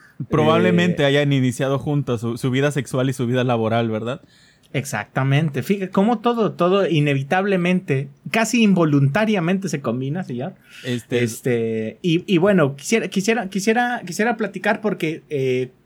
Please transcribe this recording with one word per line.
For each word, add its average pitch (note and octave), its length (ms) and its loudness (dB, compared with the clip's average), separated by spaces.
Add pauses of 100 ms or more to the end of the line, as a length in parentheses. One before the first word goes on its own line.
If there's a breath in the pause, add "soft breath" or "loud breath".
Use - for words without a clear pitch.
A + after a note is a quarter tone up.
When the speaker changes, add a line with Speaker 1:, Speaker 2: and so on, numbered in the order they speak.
(300 soft breath)
Speaker 1:
probablemente E3+ 760 4
Speaker 2:
eh, - 20 4
Speaker 1:
hayan C#3+ 280 4
iniciado C3+ 460 0
juntos C3+ 400 -2
su, A#2 180 -4
su C3 140 -2
vida C#3 200 2
sexual C3+ 380 -2
y C3 40 -2
su B2+ 120 -4
vida B2 200 0
laboral, A#2 440 0
¿verdad? A2+ 300 -4 (540 soft breath)
Speaker 2:
Exactamente. C3+ 880 -2
Fíjate G3 260 -2
cómo A3 300 2
todo, A#3 320 0
todo F3+ 340 2
inevitablemente, E3 1200 0 (200)
casi A3+ 320 0
involuntariamente F#3 1080 2
se D3 100 -4
combina, C3+ 460 -4
señor. C3+ 300 -8 (280 loud breath)
Speaker 1:
Este B2 400 -2
Speaker 2:
Este, A2+ 800 -2
y, F3 260 0
y F#3 120 4
bueno, E3 360 2
quisiera, - 320 -2
quisiera, G3 400 -2
quisiera, A3 580 -2
quisiera G#3 300 -2
platicar G#3+ 460 -4
porque, F3+ 480 -4
eh, C3 420 -2 (140)